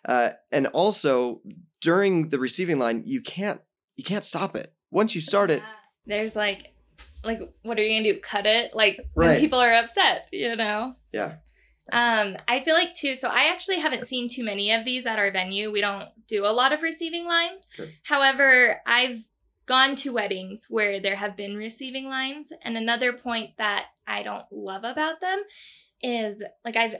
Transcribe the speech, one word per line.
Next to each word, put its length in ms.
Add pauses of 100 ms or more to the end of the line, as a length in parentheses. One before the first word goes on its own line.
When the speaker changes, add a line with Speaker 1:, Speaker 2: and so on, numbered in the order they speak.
Speaker 1:
Uh, 260 (220)
and 160
also 720 (400)
during 480
the 100
receiving 400
line, 280
you 160
can't, 400 (340)
you 80
can't 200
stop 300
it. 200 (160)
Once 240
you 80
start 280
it. 100
Speaker 2:
Yeah. 580
There's 180
like, 380 (500)
like, 160 (220)
what 160
are 40
you 160
gonna 140
do? 80
Cut 260
it? 280
Like 260 (140)
when 160
Speaker 1:
Right. 100
Speaker 2:
people 180
are 140
upset, 600
you 220
know? 420 (160)
Speaker 1:
Yeah. 240 (560)
Speaker 2:
Um, 440 (100)
I 140
feel 140
like 180
too, 220
so 160
I 140
actually 340
haven't 260
seen 240
too 160
many 260
of 140
these 220
at 120
our 120
venue. 420
We 80
don't 280 (200)
do 160
a 80
lot 220
of 80
receiving 440
lines. 480
Speaker 1:
Good. 200 (100)
Speaker 2:
However, 840
I've 380 (400)
gone 320
to 160
weddings 560
where 320
there 160
have 220
been 180
receiving 500
lines. 460 (100)
And 140
another 380
point 420
that 300 (200)
I 160
don't 300
love 320
about 380
them 200 (600)
is, 400 (220)
like, 120
I've, 240